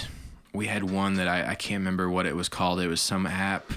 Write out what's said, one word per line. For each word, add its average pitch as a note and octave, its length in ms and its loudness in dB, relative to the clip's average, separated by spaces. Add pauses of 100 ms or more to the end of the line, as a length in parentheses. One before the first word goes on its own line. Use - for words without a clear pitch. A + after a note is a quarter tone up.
(540)
we G2+ 140 -2
had G2 160 0
one F#2+ 300 2
that F#2 160 2
I, F2 220 0
I G#2 40 -2
can't G2+ 240 -2
remember F#2 300 2
what F2+ 160 2
it D2+ 100 0
was F2 140 0
called. F2+ 320 2
It F2+ 60 2
was E2+ 120 0
some F#2+ 260 0
app F#2+ 520 -2